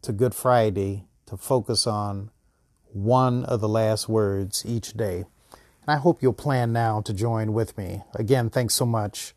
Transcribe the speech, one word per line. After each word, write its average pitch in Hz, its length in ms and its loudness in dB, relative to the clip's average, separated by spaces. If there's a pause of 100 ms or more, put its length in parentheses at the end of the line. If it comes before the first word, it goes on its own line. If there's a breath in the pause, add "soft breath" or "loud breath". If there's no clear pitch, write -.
to - 100 -8
Good 110 240 0
Friday 101 680 2 (220)
to 95 100 -12
focus 120 500 0
on 104 440 -4 (600)
one 123 540 2
of 123 160 0
the 107 80 0
last 110 400 0
words 98 560 0
each 110 280 -6
day. 95 320 -4 (580 soft breath)
And 151 120 2
I - 0 -
hope 160 260 2
you'll 127 120 4
plan 123 380 0
now 113 300 0
to 110 100 -6
join 110 420 -2
with 113 220 -2
me. 95 280 -8 (100)
Again, 117 380 0
thanks 123 240 0
so 127 100 2
much 110 520 -4